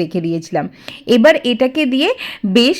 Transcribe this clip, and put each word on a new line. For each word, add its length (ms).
রেখে 240
দিয়েছিলাম। 400
এবার 200
এটাকে 340
দিয়ে 240
বেশ 220